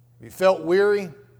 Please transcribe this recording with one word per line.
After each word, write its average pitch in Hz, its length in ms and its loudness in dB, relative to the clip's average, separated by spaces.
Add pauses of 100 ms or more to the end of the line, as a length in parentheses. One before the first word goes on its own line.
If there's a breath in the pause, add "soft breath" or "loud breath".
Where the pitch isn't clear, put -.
(200)
Have - 40 -20
you 117 80 -20
felt 185 300 2
weary? 196 480 0 (300)